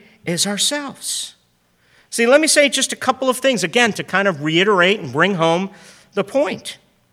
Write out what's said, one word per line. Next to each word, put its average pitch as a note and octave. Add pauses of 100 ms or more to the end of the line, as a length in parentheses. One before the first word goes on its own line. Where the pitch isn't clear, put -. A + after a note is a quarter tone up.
(260)
is E3+
ourselves. - (760)
See, A#3
let C#4
me D#4+
say C#4+
just C4
a A3+
couple C4
of B3+
things, A#3+
again, G#3+
to D#3
kind G3
of D3+
reiterate F#3
and D#3+
bring E3+
home E3+ (420)
the G3
point. C4+ (360)